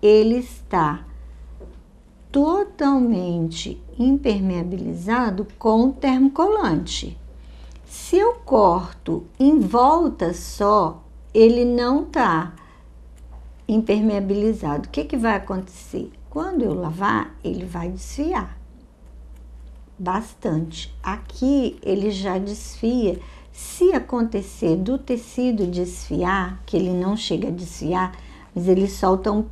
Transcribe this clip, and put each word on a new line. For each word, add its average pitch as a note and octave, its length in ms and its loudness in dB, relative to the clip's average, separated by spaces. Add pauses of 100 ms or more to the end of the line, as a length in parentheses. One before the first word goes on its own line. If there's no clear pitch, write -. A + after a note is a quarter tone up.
ele G#3+ 360 6
está D#3+ 680 -2 (1300)
totalmente B3 1500 0 (160)
impermeabilizado G3 1500 0 (140)
com A3+ 320 4
termocolante. C4+ 1300 0 (680)
Se - 320 -2
eu A4 160 4 (120)
corto F3+ 800 2 (140)
em C#4 200 8
volta A#3+ 720 4
só, G3 720 0 (280)
ele A3+ 320 6
não A#3+ 420 2
tá F#3 480 0 (1120)
impermeabilizado. G#3 1200 0
O - 40 -16
que D4 120 -6
que D4 140 -6
vai A3+ 180 0
acontecer? - 760 -8 (180)
Quando E4+ 340 -4
eu F#3+ 100 -2
lavar, F3+ 680 -4
ele F3+ 220 -6
vai F3 240 -8
desfiar C4+ 760 -8 (1300)
bastante. F3+ 1040 -6
Aqui, B3+ 800 -2
ele G3+ 300 0
já F#3+ 260 -4
desfia. G#3 840 -2 (320)
Se - 420 2
acontecer A3+ 840 -2
do G3+ 220 -2
tecido A#3+ 680 -2
desfiar, F3+ 1000 -4
que - 100 -6
ele F3+ 160 0
não F3+ 240 0
chega G3 320 -4
a - 40 -4
desfiar, F3+ 600 -4 (420)
mas F3 140 -2
ele F#3+ 200 4
solta F#3+ 440 0
um G#3+ 200 0